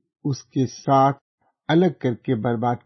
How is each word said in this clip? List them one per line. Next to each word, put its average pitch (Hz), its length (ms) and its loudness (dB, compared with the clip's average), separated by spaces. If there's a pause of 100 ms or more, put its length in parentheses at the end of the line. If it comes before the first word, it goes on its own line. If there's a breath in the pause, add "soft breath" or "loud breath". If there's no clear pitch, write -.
(240)
اس 139 200 -6
کے 131 220 -4
ساتھ 139 500 0 (520)
الگ 170 180 4 (120)
کر 123 160 -4
کے 131 200 -4
برباد 117 520 -2